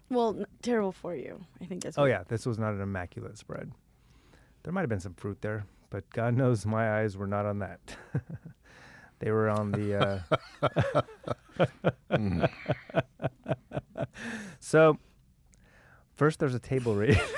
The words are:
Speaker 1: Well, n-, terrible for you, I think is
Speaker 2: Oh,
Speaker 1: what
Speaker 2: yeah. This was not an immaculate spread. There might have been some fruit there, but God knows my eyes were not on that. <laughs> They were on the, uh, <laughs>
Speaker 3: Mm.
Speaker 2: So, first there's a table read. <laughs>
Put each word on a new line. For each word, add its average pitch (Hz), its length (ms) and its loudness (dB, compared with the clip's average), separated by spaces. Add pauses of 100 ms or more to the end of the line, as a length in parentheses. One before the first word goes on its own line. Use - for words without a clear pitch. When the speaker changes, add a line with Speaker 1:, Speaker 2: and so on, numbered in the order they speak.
(100)
Speaker 1:
Well, 233 280 2
n-, 202 80 -6 (160)
terrible 214 300 0
for 175 220 -10
you, - 300 -10 (160)
I - 60 -14
think 180 180 -8
is - 120 -10
Speaker 2:
Oh, 147 60 4
Speaker 1:
what 139 80 6
Speaker 2:
yeah. 92 160 0
This 113 180 -4
was 117 140 -2
not 107 160 0
an 98 60 -4
immaculate 98 580 -6
spread. - 340 -12 (920)
There 156 80 -6
might 190 100 -2
have 147 80 0
been 104 100 -2
some 92 140 -10
fruit 101 280 -8
there, 107 220 -4 (260)
but 101 200 -8
God 117 260 0
knows 123 300 2
my 110 320 2
eyes 107 180 0
were 98 120 -4
not 104 180 0
on 101 140 -2
that. 90 200 -8 (320)
<laughs> 135 80 -2 (1000)
They - 120 -2
were 110 180 2
on 104 220 0
the, 101 500 0 (400)
uh, - 420 2 (1080)
<laughs> - 0 -
Speaker 3:
Mm. 101 400 2 (2000)
Speaker 2:
So, 156 380 8 (1160)
first 151 240 2
there's 135 160 2
a 123 60 -2
table 120 340 0
read. 107 320 6
<laughs> - 120 -8